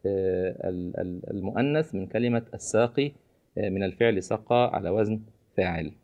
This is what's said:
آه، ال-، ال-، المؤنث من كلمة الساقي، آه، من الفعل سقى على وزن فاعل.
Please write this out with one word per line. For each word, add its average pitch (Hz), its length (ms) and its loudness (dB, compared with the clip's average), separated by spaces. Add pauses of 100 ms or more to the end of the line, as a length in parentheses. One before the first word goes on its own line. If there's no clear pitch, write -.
آه، 92 640 0
ال-، 90 300 -4
ال-، 90 300 -6
المؤنث 127 640 -2
من 95 120 -4
كلمة 117 460 0
الساقي، 120 580 0 (460)
آه، 104 120 0
من 98 140 -2
الفعل 98 400 2
سقى 120 500 2
على 95 160 -2
وزن 107 320 2 (360)
فاعل. 85 340 0 (120)